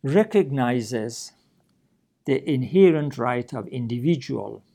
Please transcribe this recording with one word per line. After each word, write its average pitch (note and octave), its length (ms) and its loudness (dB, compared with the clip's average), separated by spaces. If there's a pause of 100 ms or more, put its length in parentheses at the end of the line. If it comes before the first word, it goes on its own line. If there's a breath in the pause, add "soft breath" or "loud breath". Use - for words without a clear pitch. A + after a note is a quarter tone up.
recognizes B2+ 1300 0 (920)
the C3+ 260 0
inherent D3 640 4
right B2 360 -4
of G#2+ 140 -8
individual A#2+ 960 -4 (120)